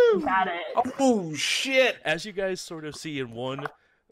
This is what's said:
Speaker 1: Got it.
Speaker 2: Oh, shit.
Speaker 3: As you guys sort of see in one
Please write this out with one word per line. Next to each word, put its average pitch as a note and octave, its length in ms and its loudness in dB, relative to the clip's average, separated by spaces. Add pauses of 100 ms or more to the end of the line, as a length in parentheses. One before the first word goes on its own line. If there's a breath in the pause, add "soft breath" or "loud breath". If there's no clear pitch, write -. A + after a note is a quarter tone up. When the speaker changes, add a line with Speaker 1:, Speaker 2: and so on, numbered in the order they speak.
(220)
Speaker 1:
Got F#4 260 2
it. E4+ 500 -2
Speaker 2:
Oh, G#3+ 360 4
shit. C4 720 2
Speaker 3:
As D#3+ 220 -2
you G#3+ 60 -12
guys F#3+ 280 -4
sort D#3+ 240 -12
of D3 100 -10
see D3+ 240 -8
in A#2+ 140 -6
one C3 340 -6 (460)